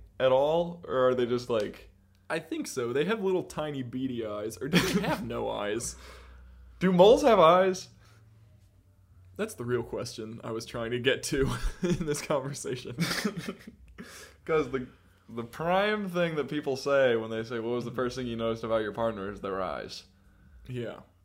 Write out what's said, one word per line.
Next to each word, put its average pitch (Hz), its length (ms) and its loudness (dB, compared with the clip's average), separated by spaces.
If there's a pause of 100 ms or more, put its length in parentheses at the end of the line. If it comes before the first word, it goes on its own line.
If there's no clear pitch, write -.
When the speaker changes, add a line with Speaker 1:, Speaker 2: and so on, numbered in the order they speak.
(180)
Speaker 1:
at 131 140 6
all? 165 560 2
Or 127 220 4
are 127 40 4
they 120 120 2
just 120 220 -2
like 104 400 -2 (400)
Speaker 2:
I 160 120 -4
think 311 260 -6
so. 120 260 -4
They 139 120 2
have 208 180 -2
little 185 220 0
tiny 151 400 -6
beady 120 420 -4
eyes. 104 340 -6
Or 131 80 -6
do 170 100 6
they 190 280 0
have - 180 -4
no 117 260 -4
Speaker 1:
<laughs> 107 140 -6
Speaker 2:
eyes? 110 300 -4 (840)
Speaker 1:
Do 185 100 4
moles 202 320 8
have 233 160 8
eyes? 185 500 6 (1500)
Speaker 2:
That's 214 180 -6
the 123 100 -10
real 120 200 0
question 110 580 -8
I 117 80 -8
was 117 160 -6
trying 117 260 -6
to 123 60 0
get 123 260 2
to 135 240 0 (200)
<laughs> - 140 -8
in 175 240 0
this 147 140 -2
conversation. 135 800 -4
Speaker 1:
<laughs> 160 60 0 (1400)
'Cause 151 280 0
the, 123 160 -4 (400)
the 113 160 -8
prime 190 640 -2
thing 175 240 0
that 139 140 -2
people 143 280 -2
say 135 380 4
when 113 160 -2
they 113 140 -4
say, 117 160 -6
"What 113 160 -2
was 120 80 -4
the 113 80 -8
first 123 240 -4
thing 131 100 -6
you 117 80 -4
noticed 113 300 -2
about 110 180 0
your 104 80 -4
partner?" 104 400 -2
is 98 100 -10
their 95 220 -4
eyes. 71 400 -8 (640)
Speaker 2:
Yeah. 117 300 -8 (280)